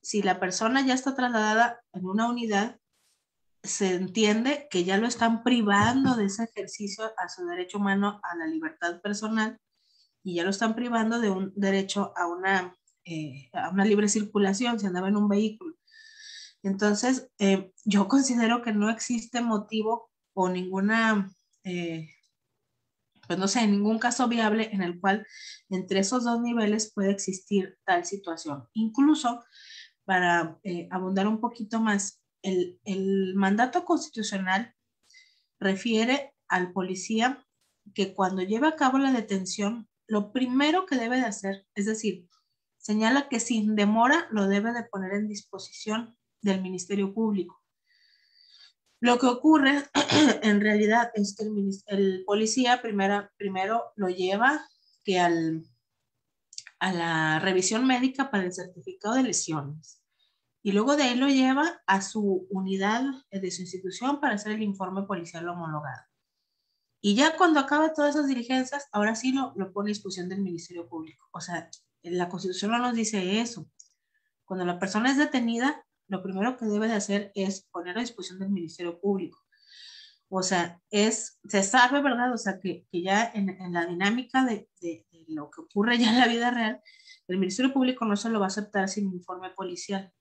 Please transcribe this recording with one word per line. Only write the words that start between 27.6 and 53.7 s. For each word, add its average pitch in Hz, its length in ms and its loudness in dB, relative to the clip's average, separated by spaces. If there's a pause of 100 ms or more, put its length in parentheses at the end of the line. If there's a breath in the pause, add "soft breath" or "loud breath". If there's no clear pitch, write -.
tal 175 200 0
situación. 165 680 -10
Incluso, 240 680 2 (640 loud breath)
para, 175 580 2
eh, 175 280 -8
abundar 185 360 -2
un 214 120 0
poquito 226 400 -6
más, 208 420 0 (220)
el, 180 420 -2
el 190 500 0
mandato 220 500 2
constitucional 208 880 -2 (880 soft breath)
refiere 226 720 0 (140)
al 180 260 0
policía 220 720 -2 (480)
que 190 220 -2
cuando 190 260 0
lleva 220 280 0
a 311 60 -2
cabo 269 220 2
la 269 140 2
detención, 214 760 -4 (200)
lo 208 260 -2
primero 269 520 2
que 381 120 -2
debe 240 200 0
de 254 80 2
hacer, 196 500 -6
es 202 100 -2
decir, 214 420 -4 (500)
señala 226 520 2
que 233 100 -2
sin 214 360 0
demora 226 560 4
lo 202 160 2
debe 202 260 2
de 240 100 -6
poner 190 300 -6
en 214 140 -2
disposición 214 880 -8 (240)
del 190 200 0
Ministerio 190 520 -4
Público. 208 480 -2 (1400 soft breath)
Lo 240 200 4
que 262 80 4
ocurre, 277 560 6 (100)
<clears throat> 294 480 4
en 208 200 4
realidad, 214 520 4
es 202 220 -2
que 220 80 -6
el 214 80 -4
minis-, 196 340 -4
el 196 400 0
policía 233 560 2
primera, 202 560 0
primero 202 580 -2